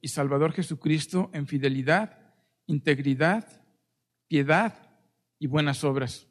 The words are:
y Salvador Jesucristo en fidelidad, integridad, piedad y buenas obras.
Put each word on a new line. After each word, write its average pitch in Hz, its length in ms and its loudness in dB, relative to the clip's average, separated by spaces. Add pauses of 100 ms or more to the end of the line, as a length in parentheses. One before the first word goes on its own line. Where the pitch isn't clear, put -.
y - 80 -10
Salvador 143 420 0
Jesucristo 156 800 -2
en 143 140 -6
fidelidad, 139 840 0 (360)
integridad, 147 960 0 (600)
piedad 156 760 0 (380)
y - 80 -6
buenas 143 360 0
obras. 135 480 -2